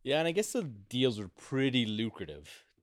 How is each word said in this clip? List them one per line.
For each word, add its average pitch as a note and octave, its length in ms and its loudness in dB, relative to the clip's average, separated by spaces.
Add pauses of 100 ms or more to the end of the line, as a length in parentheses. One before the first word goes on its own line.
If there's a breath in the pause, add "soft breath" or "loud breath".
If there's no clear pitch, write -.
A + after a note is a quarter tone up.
Yeah, C#3 160 2
and E3 80 2
I E3+ 40 0
guess G#3 200 0
the B3 100 0
deals A#2+ 560 0
were G2 180 -6
pretty C3 480 2
lucrative G#2+ 800 -6 (180)